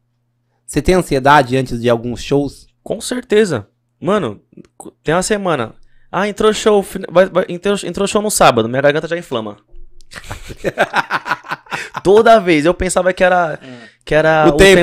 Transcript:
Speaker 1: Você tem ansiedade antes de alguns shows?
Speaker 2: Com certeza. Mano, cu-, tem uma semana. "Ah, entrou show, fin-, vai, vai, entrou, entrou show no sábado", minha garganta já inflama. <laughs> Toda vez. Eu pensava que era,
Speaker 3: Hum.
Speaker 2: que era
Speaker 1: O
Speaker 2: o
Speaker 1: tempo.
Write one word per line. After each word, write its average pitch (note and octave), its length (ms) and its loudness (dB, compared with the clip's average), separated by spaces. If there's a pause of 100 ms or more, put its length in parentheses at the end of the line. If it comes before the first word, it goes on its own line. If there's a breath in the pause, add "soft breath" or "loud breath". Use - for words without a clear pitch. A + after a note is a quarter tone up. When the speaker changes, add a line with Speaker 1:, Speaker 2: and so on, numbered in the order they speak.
(640)
Speaker 1:
Você - 160 -4
tem F3+ 140 2
ansiedade C#3 600 2
antes C3 260 -2
de A#2+ 80 0
alguns A#2 320 -2
shows? C#3 460 -4 (160)
Speaker 2:
Com G3 160 -8
certeza. G#3 680 -2 (340)
Mano, D#3 400 -4 (360)
cu-, - 140 -20 (120)
tem D3+ 120 -2
uma F#3 80 -2
semana. F3 500 -4 (380)
"Ah, F#3 160 -2
entrou G#3 260 0
show, G#3 300 2
fin-, F#3+ 260 -12
vai, F#3 180 4
vai, F3+ 200 -2
entrou, F#3 280 -4 (100)
entrou F#3+ 220 -4
show G#3 140 -2
no G#3 80 -4
sábado", B2+ 380 2
minha B2+ 140 -4
garganta D3 260 0
já E3+ 100 -6
inflama. A2+ 400 -10 (540)
<laughs> - 1900 -8
Toda A3 360 6
vez. E3+ 260 0
Eu F3 80 2
pensava F#3 400 -2
que F#3 100 -2
era, F3 400 0
Speaker 3:
Hum. B2+ 140 -18 (260 loud breath)
Speaker 2:
que - 100 -6
era D#3 320 2
Speaker 1:
O E3 40 4
Speaker 2:
o D3 80 2
Speaker 1:
tempo. F#3+ 260 8